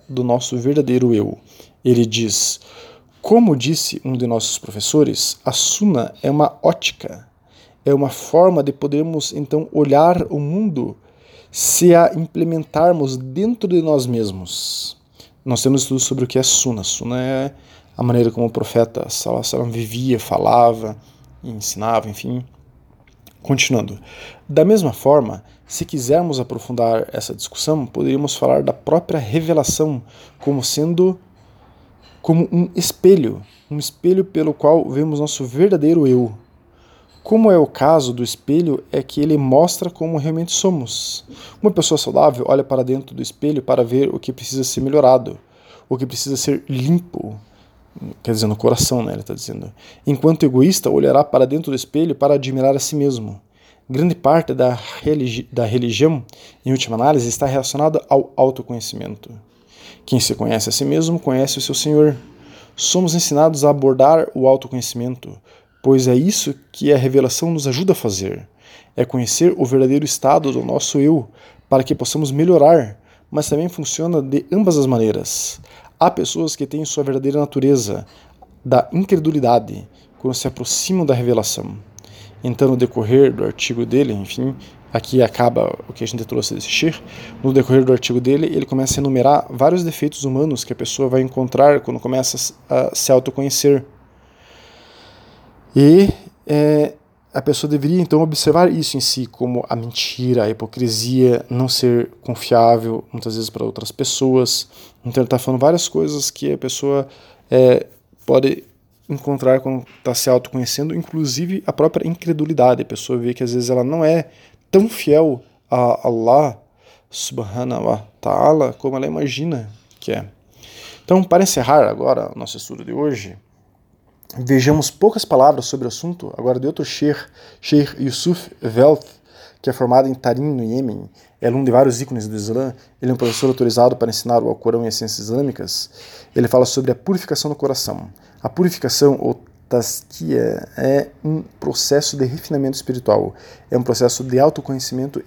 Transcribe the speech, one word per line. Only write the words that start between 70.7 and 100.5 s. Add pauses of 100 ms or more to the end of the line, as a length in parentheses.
eu, (400)
para
que
possamos
melhorar, (300)
mas
também
funciona
de
ambas
as
maneiras. (380)
Há
pessoas
que
têm
sua
verdadeira
natureza, (600)
da
incredulidade, (320)
quando
se
aproximam
da
revelação. (640)
Então,
no
decorrer
do
artigo
dele,
enfim, (380)
aqui
acaba (140)
o
que
a
gente
trouxe
desse
sheikh, (420)
no
decorrer
do
artigo
dele,
ele
começa
a
enumerar
vários
defeitos
humanos
que
a
pessoa
vai
encontrar
quando
começa (160)
a
se
autoconhecer. (1900)
E, (360)
é, (380)
a
pessoa
deveria,
então,
observar
isso
em
si,
como
a
mentira,
a
hipocrisia,